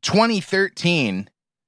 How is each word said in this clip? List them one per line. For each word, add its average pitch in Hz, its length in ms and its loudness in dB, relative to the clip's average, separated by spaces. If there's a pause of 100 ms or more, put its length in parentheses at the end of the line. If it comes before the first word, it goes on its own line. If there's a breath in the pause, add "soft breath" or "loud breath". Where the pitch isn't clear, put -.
twenty 214 400 2
thirteen, 165 880 -2 (380)